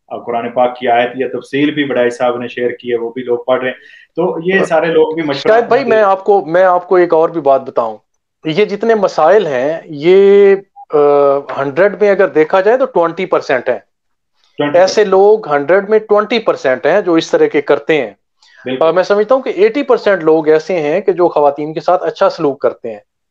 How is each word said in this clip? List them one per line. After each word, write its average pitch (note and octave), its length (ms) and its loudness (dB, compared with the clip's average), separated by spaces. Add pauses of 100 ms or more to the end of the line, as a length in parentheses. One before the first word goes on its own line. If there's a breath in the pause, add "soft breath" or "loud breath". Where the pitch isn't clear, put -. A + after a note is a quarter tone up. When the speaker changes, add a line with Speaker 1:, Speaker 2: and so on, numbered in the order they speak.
(140)
Speaker 1:
अ, A#2 40 -10
कुरान A#2 320 -8
पाक B2 300 -2
की B2 80 -4
आयत A#2+ 300 0
या B2+ 100 -4
तफसील C#3+ 440 -2
भी C#3+ 120 -4
बड़ाई B2 260 0
साहब B2 320 -2
ने A#2+ 60 -8
शेयर A#2+ 340 -6
की A#2+ 80 -10
है, A#2+ 80 0
वो A#2 120 -6
भी B2+ 140 -10
लोग A#2+ 240 -4
पढ़ B2+ 120 0
रहे B2+ 100 -4
हैं। B2 100 -10 (360 loud breath)
तो E3 360 -4
ये F#3 140 0
सारे D#3+ 220 0
लोग D#3 280 0
भी E3 60 -4
मशवरा D3+ 340 0
Speaker 2:
शायद A#3 120 0
भाई, B3+ 160 0
मैं A3+ 180 2
आपको, G3 440 2
मैं E3+ 180 2
आपको F3+ 360 2
एक E3+ 140 2
और D#3+ 180 2
भी E3 80 -6
बात C3+ 220 2
बताऊं, A#2+ 360 -6 (500)
ये E3 180 0
जितने G3+ 300 -2
मसाइल F#3 520 2
हैं, C#3+ 400 -4
ये, G3 680 4 (360)
अ, D#3 60 0 (600)
हंड्रेड E3+ 440 -2
में G#3 80 2
अगर F#3+ 180 2
देखा D#3 340 2
जाए A3 160 2
तो C4 80 0
ट्वेंटी E3+ 400 -2
परसेंट D3 440 -2
हैं। - 140 -4 (760)
Speaker 1:
ट्वेंटी D3 160 -2
परसेंट। F#3 160 4
Speaker 2:
ऐसे G#3 160 2
लोग G3 440 2
हंड्रेड D#3 400 0
में A3 100 2
ट्वेंटी G#3+ 400 -2
परसेंट C3 480 -2
हैं F#3 160 2
जो E3+ 140 0
इस D#3+ 140 -2
तरह D#3 160 2
के D3+ 140 -2
करते - 360 -2
हैं। G#2+ 200 -6 (480 soft breath)
Speaker 1:
बिल्कुल। C3 220 -2
Speaker 2:
अ, D#3+ 40 2
मैं F3+ 120 0
समझता G#3 320 0
हूँ C4 80 -4
कि G3+ 220 0
एटी A3+ 180 0
परसेंट G3+ 400 0
लोग D#3 260 2
ऐसे D#3 240 0
हैं D#3+ 280 -2
कि G3 120 0
जो F3 140 0
खवातीन D3+ 460 0
के D#3+ 60 -8
साथ F3 180 0
अच्छा F3+ 320 -2
सलूक D#3 320 -4
करते A#2 280 -4
हैं। G#2 140 -14 (280)